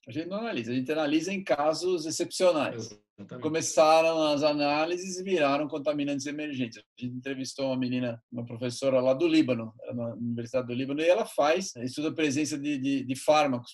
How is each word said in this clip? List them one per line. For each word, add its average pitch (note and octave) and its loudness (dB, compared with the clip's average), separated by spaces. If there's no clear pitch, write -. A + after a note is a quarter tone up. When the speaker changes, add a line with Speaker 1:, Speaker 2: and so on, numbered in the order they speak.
Speaker 1:
a B2 -14
gente D#3+ -6
não F#3+ -6
analisa, E3+ -6
a B2 -2
gente C3 -2
analisa D#3 0
em F#3 -6
casos D#3+ 0
excepcionais. D3+ 0
Speaker 2:
Exatamente. B2 -14
Speaker 1:
Começaram D#3+ 4
as D3 2
análises D#3 0
e F#3 -8
viraram D3+ 2
contaminantes C#3+ -2
emergentes. C#3 -6
A - -20
gente B2 -8
entrevistou C3 -6
uma C3 -2
menina, B2 -2
uma A#2+ -8
professora B2 0
lá C3 4
do E3+ 2
Líbano, B2+ 2
ela - -10
é A#2 -8
na A#2 -6
Universidade A#2 -4
do A#2+ -6
Líbano, C#3 -4
e E3 6
ela G#3 4
faz, D#3+ 0
estuda C3 -4
a C3+ -4
presença D3+ 0
de, C#3+ -4
de, C3+ -2
de B2+ -4
fármacos, C#3+ 2